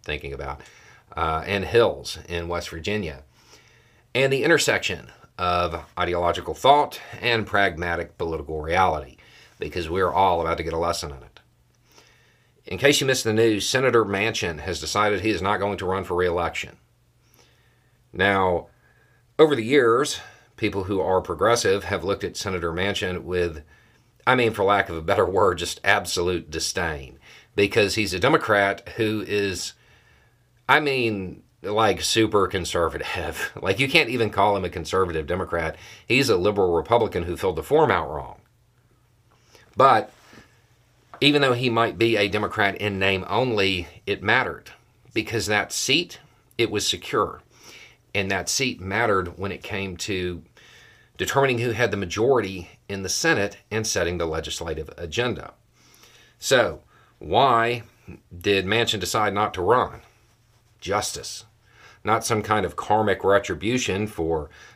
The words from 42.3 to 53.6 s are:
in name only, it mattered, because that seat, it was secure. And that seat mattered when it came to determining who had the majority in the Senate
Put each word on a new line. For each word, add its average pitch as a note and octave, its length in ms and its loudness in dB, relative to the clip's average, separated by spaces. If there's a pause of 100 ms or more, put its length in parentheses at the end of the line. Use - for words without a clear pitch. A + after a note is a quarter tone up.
in G2+ 220 -4
name F#2+ 320 0
only, G2 580 0 (200)
it G2 160 -4
mattered, G#2+ 480 -2 (420)
because G#2+ 320 -4
that G#2 260 0
seat, - 480 -2 (380)
it A2+ 140 0
was G#2 140 -2
secure. - 560 -4 (720)
And G2 180 -2
that F2+ 180 -2
seat B2+ 320 -2
mattered F#2+ 560 -2
when G2 140 -6
it - 120 -10
came G2 340 -8
to F2+ 440 -6 (760)
determining C3 420 0
who A#2+ 120 -2
had G#2+ 200 0
the G2+ 60 -2
majority G2 720 0 (200)
in G2 140 -6
the F2+ 60 -6
Senate B2 480 0 (120)